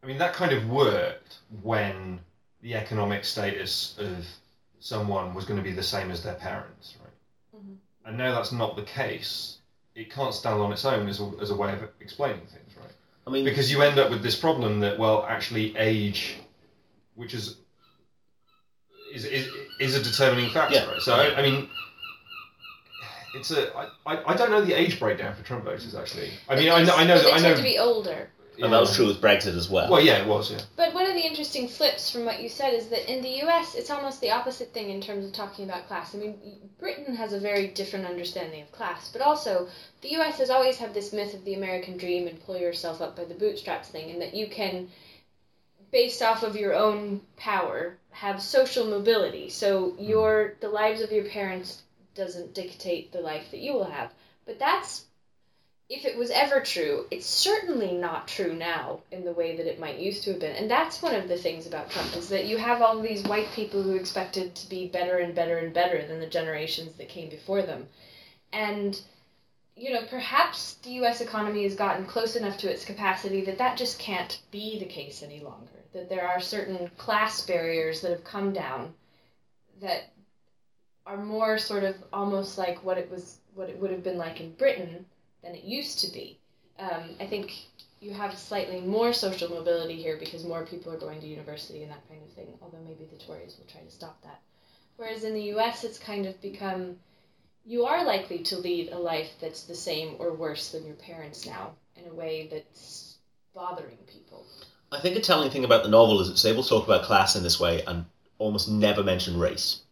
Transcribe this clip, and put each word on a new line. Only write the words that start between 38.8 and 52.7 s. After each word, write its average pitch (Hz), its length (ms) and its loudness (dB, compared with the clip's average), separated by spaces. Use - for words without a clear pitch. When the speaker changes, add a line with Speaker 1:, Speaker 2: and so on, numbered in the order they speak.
Speaker 2:
but 233 80 -6
also 240 480 2
the 269 120 -8
U 320 100 2
S 302 160 0
has 254 100 2
always 254 300 6
had 220 160 -8
this 202 180 -4
myth 202 220 -4
of 185 100 -14
the 196 80 -4
American 185 460 -4
dream 180 300 0
and 165 180 -14
pull 185 100 -6
yourself 170 460 -2
up - 120 -8
by 175 120 -8
the 170 80 -12
bootstraps 202 540 -2
thing, 156 220 -12
and 170 120 -6
that - 120 -8
you 214 120 -4
can, 185 420 -6
based 247 300 4
off 226 200 4
of 214 140 -2
your 202 180 2
own 208 460 2
power, 175 600 -2
have 196 320 -4
social 254 440 4
mobility. 208 640 2
So 190 400 2
Speaker 1:
Hmm. 190 120 -10
Speaker 2:
your, 214 580 4
the 208 100 -4
lives 214 320 2
of 214 100 -4
your 208 120 2
parents 185 580 -6
doesn't 180 400 -8
dictate 180 580 -6